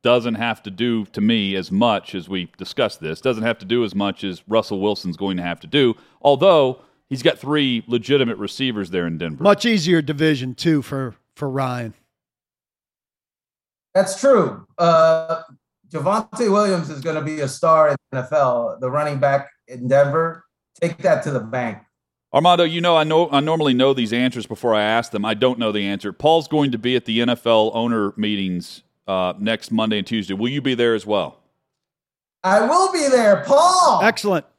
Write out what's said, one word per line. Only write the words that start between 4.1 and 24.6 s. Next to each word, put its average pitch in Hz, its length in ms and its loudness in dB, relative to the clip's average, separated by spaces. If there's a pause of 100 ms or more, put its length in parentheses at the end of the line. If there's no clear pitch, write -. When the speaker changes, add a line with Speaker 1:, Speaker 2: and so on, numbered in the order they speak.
Speaker 1:
as 90 240 -8
Russell 104 320 0
Wilson's 95 380 -2
going 95 200 -4
to 87 60 -6
have 85 160 -6
to 85 80 -20
do, 123 280 2 (240)
although 143 640 4 (280)
he's 131 140 -8
got 151 140 2
three 135 500 -2
legitimate 120 500 0
receivers 104 520 -6
there 87 160 -2
in 82 140 -6
Denver. 80 240 -8
Speaker 2:
Much 202 220 2
easier 175 360 2
division, 143 540 -2
too, 156 260 0
for, 131 340 -10 (200)
for 147 140 -8
Ryan. 123 440 -6 (2000)
Speaker 3:
That's 190 260 0
true. 196 460 2 (120)
Uh, 160 640 2 (480)
Javonte 202 640 -2
Williams 190 380 0
is 139 120 -12
gonna 156 200 -4
be 156 200 -8
a 135 60 -2
star 156 420 4
in 139 60 0 (160)
the 135 80 -6
N 123 60 -6
F - 80 -8
L, 123 460 0
the 127 120 -6
running 147 280 -4
back 139 300 0 (180)
in 123 200 -10
Denver. 143 580 2 (340)
Take 170 200 -2
that 165 240 2
to 147 80 -4
the 127 80 -2
bank. 113 400 -6 (520)
Speaker 1:
Armando, 175 320 4
you 165 160 -2
know 170 160 2
I 156 80 4
know 160 280 2
I 143 80 2
normally 151 340 0
know 135 220 4
these 117 180 -2
answers 123 320 -2
before 113 300 -2